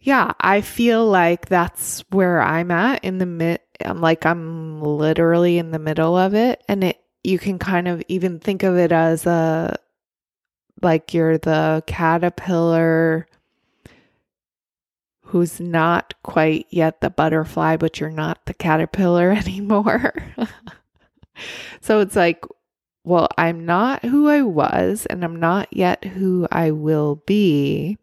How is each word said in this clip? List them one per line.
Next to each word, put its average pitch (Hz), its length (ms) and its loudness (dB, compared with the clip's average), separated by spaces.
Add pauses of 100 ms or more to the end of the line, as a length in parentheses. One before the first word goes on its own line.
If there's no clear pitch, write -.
yeah, 262 400 2
I 196 220 2
feel 233 440 0
like 175 400 2
that's - 640 -2
where 180 300 2
I'm 165 300 0
at 202 340 0
in 185 140 -4
the 185 80 -2
mid-, 170 340 -4 (240)
I'm - 160 -6
like, 165 240 0
I'm 160 560 -4
literally 165 800 2
in 165 120 -4
the 160 80 -4
middle 160 380 0
of 190 180 2
it. 233 340 0
And 196 160 0
it, 175 160 -2 (240)
you 185 140 0
can 190 200 -4
kind 180 300 -2
of 175 200 -4
even 180 300 -4
think 190 240 -4
of 185 160 2
it 170 140 4
as 165 340 2
a, 165 500 0 (1040)
like, 160 320 0
you're 160 240 2
the 156 500 0
caterpillar 165 1400 0 (2000)
who's 175 380 -2
not 170 640 0
quite 156 480 0
yet 160 320 0
the - 80 0
butterfly, 160 680 0
but 165 240 -4
you're 156 80 -6
not 160 380 -8
the 143 80 -8
caterpillar 175 760 2
<laughs> 208 60 2
anymore. 208 800 0 (1700)
So 214 180 2
it's 202 160 0
like, 170 300 2 (580)
well, 170 320 2
I'm 165 300 -2
not 208 380 0
who 285 240 2
I 294 140 4
was, 185 640 0
and 180 160 -6
I'm 165 140 -6
not 170 340 0
yet 180 340 -2
who 185 460 -2
I 165 200 0
will 151 460 0 (100)
be. 156 760 0